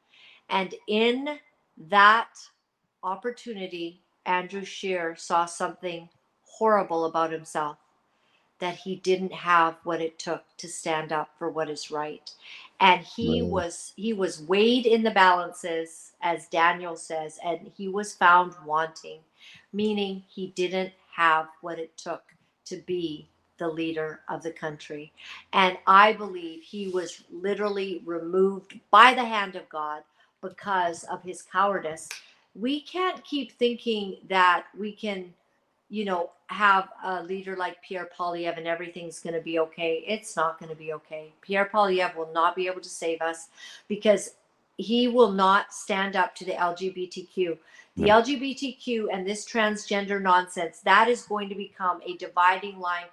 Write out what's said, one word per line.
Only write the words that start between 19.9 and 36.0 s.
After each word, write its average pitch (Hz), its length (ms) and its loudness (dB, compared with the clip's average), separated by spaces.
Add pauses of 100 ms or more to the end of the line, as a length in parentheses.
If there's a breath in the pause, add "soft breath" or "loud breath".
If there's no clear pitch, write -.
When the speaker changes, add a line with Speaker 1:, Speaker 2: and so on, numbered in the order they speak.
Speaker 1:
he 185 200 -10
didn't 185 460 -4 (180)
have 160 360 2 (140)
what 165 180 -10
it 160 180 -14
took - 260 -10 (420)
to - 120 -10
be 165 500 -6 (300)
the 170 100 -4
leader 156 600 -4
of 151 140 -8
the 165 80 -6
country. 151 600 -10 (400 loud breath)
And 185 260 4 (100)
I 202 260 10
believe 180 500 -10
he 202 240 -10
was 180 440 -6
literally 196 720 -4
removed 180 720 -2 (120)
by 233 220 8
the 240 120 -2
hand 202 300 -4
of 170 140 -14
God 151 340 -8 (380)
because 185 640 -2
of 185 180 -8
his 180 180 -12
cowardice. 180 640 -2 (480 loud breath)
We 262 260 -4
can't 359 440 -4
keep 277 280 -6
thinking 226 640 -2 (120)
that 180 360 6 (120)
we 208 140 -6
can, 196 420 -8 (560)
you 208 160 -6